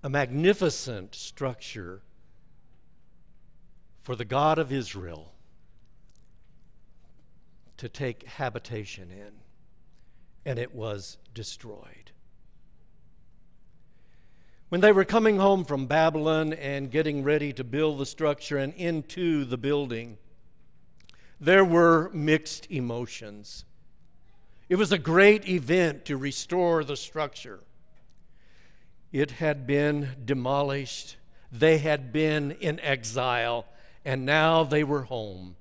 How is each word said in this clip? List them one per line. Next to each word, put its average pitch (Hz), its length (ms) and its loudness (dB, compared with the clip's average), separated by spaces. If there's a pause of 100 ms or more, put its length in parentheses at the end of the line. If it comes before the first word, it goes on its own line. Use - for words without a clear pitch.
A 139 60 -8
magnificent 139 1040 0
structure 104 880 -10 (2000)
for 123 120 -8
the 113 80 -8
God 147 360 2
of 139 120 -2
Israel 90 640 -8 (2500)
to 120 120 -12
take 123 380 -8
habitation 107 840 -10
in, 101 220 -20 (1120)
and 127 140 -4
it 123 160 -8
was 107 420 -8 (160)
destroyed. - 760 -16 (2500)
When 175 100 0
they 208 120 8
were 190 140 6
coming 220 320 4
home 196 280 4
from 135 220 -4
Babylon 156 680 2
and 139 380 -6
getting 147 320 0
ready 147 300 0
to 127 100 -8
build 143 340 -2
the 139 80 -4
structure 147 540 -2
and 139 160 -4
into 165 680 -2
the 123 140 -4
building, 120 640 -4 (1200)
there 185 240 8
were 170 480 6
mixed 156 560 0
emotions. 117 960 -8 (1040)
It 180 60 2
was 190 160 2
a 190 80 2
great 196 500 6
event 165 560 2
to 147 100 -4
restore 165 680 0
the 139 120 -6
structure. 131 680 -8 (1500)
It 139 200 0
had 143 340 -2
been 143 440 0 (160)
demolished. 139 920 -4 (340)
They 156 280 4
had 143 340 -2
been 151 400 0
in 165 300 -4
exile, 120 840 -2 (380)
and 131 220 -4
now 160 400 4
they 151 180 2
were 139 200 -2
home. 95 580 -10